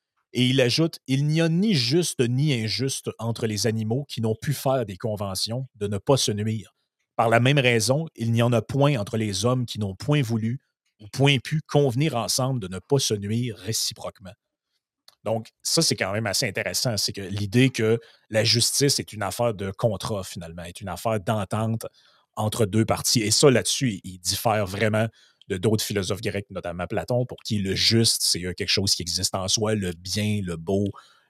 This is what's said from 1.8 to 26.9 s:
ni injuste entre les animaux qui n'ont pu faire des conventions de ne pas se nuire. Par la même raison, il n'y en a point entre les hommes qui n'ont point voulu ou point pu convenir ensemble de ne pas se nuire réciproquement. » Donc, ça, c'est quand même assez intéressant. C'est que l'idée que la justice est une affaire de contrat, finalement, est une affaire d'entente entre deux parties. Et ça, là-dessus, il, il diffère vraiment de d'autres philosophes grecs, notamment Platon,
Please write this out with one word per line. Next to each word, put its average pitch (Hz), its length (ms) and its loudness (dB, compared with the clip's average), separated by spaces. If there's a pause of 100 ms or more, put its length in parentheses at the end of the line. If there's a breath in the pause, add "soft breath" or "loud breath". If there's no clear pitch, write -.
ni 131 320 2
injuste 113 640 -2
entre 117 300 -4
les 104 180 -2
animaux 113 420 -2
qui - 140 -8
n'ont 110 140 0
pu - 180 -4
faire 131 320 0
des 95 100 -8
conventions 107 800 -6
de 104 120 -4
ne 104 100 -2
pas 131 200 4
se - 140 0
nuire. 107 440 -4 (400)
Par 117 120 4
la 117 120 6
même 139 200 6
raison, 123 460 2 (100)
il 117 160 -2
n'y 117 120 4
en 123 100 4
a 113 80 4
point 139 360 2
entre 104 200 -4
les 104 260 -2
hommes 123 220 0
qui 104 140 -8
n'ont 98 160 -4
point 147 260 0
voulu 113 380 -2 (420)
ou 107 60 -16
point 135 320 4
pu 156 280 -4
convenir 143 480 2
ensemble 127 440 -2
de 95 80 -6
ne 92 120 -8
pas 135 200 0
se 113 160 0
nuire 110 420 -4
réciproquement. » - 760 -8 (920)
Donc, 110 260 -4 (120)
ça, - 200 0
c'est 147 160 2
quand 98 160 -2
même 113 140 -2
assez 101 200 -2
intéressant. 104 480 -4
C'est - 160 -2
que - 80 -12
l'idée 101 500 2
que 113 300 0 (300 soft breath)
la 110 160 2
justice 117 540 2
est - 120 -10
une 104 120 -8
affaire 113 300 0
de 95 180 -6
contrat, 104 520 -2
finalement, 85 400 -12
est 87 160 -14
une 104 80 -10
affaire 107 320 -4
d'entente 110 640 -2 (520)
entre 107 280 0
deux 107 200 2
parties. - 340 0
Et 107 120 2
ça, - 200 6
là-dessus, 110 520 0
il, 92 100 -10
il 90 60 -16
diffère 101 460 0
vraiment 107 420 0 (420)
de 95 80 -2
d'autres 104 260 2
philosophes 98 380 -2
grecs, 101 280 -4
notamment 87 380 -6
Platon, 123 380 0